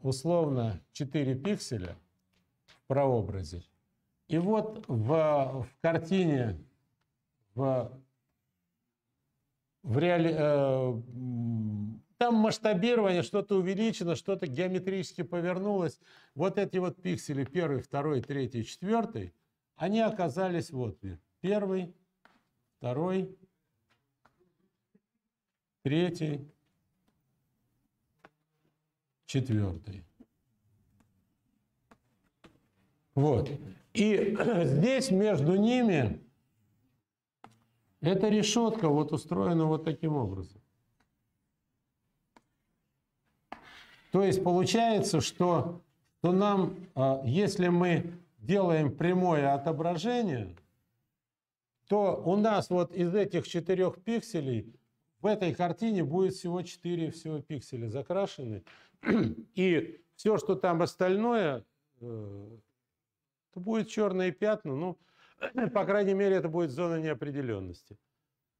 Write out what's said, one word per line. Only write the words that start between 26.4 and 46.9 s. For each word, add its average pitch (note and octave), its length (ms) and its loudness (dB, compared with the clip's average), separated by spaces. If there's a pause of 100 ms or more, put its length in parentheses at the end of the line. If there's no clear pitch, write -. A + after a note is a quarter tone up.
четвертый. G2+ 800 -2 (3000)
Вот. C#3 340 4 (440)
И G#3+ 440 2
<clears throat> F3+ 280 2
здесь F#3 480 2
между F#3 420 4
ними G3+ 640 2 (1800)
эта F#3+ 280 2
решетка G#3+ 600 2
вот D3+ 240 2
устроена E3+ 540 0
вот D#3 180 0
таким D#3 320 -2
образом. F#2+ 440 -6 (3500)
То F#3+ 120 4
есть F#3+ 200 4
получается, F3+ 800 4
что, - 640 0 (360)
что F3 140 2
нам, F#3+ 440 2 (180)